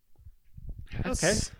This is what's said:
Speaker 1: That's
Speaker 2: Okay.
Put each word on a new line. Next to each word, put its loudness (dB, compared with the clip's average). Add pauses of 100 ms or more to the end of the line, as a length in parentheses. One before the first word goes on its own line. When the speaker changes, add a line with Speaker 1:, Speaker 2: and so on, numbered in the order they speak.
(1040)
Speaker 1:
That's 2
Speaker 2:
Okay. 6 (200)